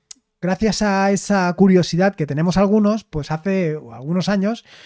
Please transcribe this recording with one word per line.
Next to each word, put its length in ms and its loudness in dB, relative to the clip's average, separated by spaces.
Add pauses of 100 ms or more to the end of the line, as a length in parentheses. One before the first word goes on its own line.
(400)
gracias 420 -2
a 300 2
esa 420 0
curiosidad 600 4
que 120 -4
tenemos 300 -2
algunos, 460 2
pues 280 -8
hace 480 -2 (120)
algunos 380 -4
años, 340 -2 (220)